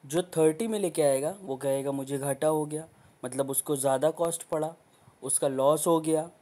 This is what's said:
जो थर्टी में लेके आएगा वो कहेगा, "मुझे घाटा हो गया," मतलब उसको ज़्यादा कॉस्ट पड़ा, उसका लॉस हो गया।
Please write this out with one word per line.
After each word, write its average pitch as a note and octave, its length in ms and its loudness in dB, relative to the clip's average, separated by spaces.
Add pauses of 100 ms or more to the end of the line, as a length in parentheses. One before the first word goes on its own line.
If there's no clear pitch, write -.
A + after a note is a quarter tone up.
जो D#3 160 0
थर्टी D#3+ 460 2
में G#3+ 100 -2
लेके D#3+ 240 0
आएगा C#3+ 380 2
वो C3+ 160 -6
कहेगा, C#3 360 -2
"मुझे C#3 260 -6
घाटा C#3+ 300 0
हो D#3 180 0
गया," D3+ 220 -10 (360)
मतलब C3+ 260 -4
उसको C#3 260 -2
ज़्यादा C3+ 340 2
कॉस्ट E3+ 320 -4
पड़ा, D#3+ 320 -4 (480)
उसका C3+ 260 -2
लॉस C#3 380 2
हो E3 140 4
गया। D#3+ 300 0 (100)